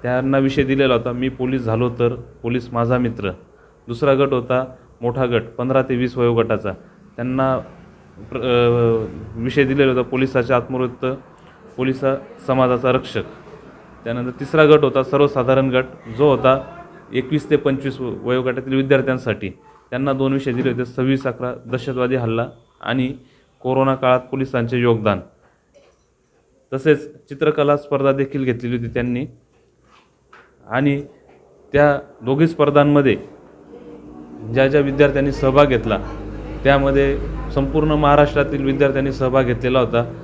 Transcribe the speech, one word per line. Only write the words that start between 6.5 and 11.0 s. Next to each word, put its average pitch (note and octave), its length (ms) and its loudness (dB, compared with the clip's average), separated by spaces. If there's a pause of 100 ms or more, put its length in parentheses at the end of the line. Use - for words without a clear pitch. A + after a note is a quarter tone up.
त्यांना B2+ 440 -2 (720)
प्र-, B2 100 -8
अ, A#2+ 640 2 (300)
विषय B2+ 280 0
दिलेला C3+ 280 4
होता B2 100 0
पोलिसाचे C3 520 0
आत्मवृत्त, B2+ 520 -2 (720)